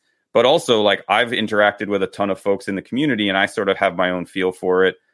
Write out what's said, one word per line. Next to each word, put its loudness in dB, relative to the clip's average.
But 4
also, 2
like, 2
I've 2
interacted 0
with -2
a -2
ton -4
of -6
folks -2
in -4
the -8
community, -2
and 0
I 2
sort -4
of 2
have 0
my 0
own -4
feel -4
for 0
it. 0